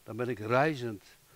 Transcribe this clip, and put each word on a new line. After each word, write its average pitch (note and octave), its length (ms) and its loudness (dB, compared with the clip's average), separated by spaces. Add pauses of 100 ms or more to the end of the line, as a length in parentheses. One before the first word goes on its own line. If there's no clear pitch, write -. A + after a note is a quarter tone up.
Dan A2 120 -10
ben A#2+ 140 -2
ik A2+ 100 -4
reizend A#2+ 640 2 (320)